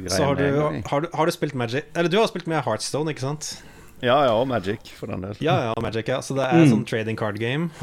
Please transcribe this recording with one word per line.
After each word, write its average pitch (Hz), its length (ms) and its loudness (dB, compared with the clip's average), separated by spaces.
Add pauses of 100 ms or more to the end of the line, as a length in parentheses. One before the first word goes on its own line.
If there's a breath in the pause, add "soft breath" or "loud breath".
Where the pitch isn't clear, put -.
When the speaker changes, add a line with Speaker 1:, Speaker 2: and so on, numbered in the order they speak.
Speaker 1:
greia 90 100 -6
Speaker 2:
Så 95 140 2
har 139 100 2
du, 139 80 0
Speaker 1:
er. 139 460 0
Speaker 2:
har 147 120 0
du, 165 120 -4
har 156 120 0
du 170 60 4
spilt 147 240 -4
Magic? 120 300 -2 (100)
Eller 170 160 0
du 190 80 2
har 220 80 4
spilt 175 200 -8
mye 156 180 0
Hearthstone, 135 480 -2
ikke 127 100 -8
sant? - 380 -6 (400 soft breath)
Speaker 1:
Ja, 123 220 4
ja, 127 100 4
og 123 140 2
Magic, 110 480 -4
for - 120 -12
den 101 140 -6
del. 104 180 -8
Speaker 2:
Ja, 165 180 2 (100)
ja, 113 60 -2 (100)
Magic, 110 240 -4
ja. 135 120 -2
Så 139 160 -8
det 135 120 0
er 151 180 4
Speaker 3:
Mm. 139 60 10
Speaker 2:
sånn 107 160 2
trading 110 300 -2
card 104 220 -4
game, 139 300 -2 (140)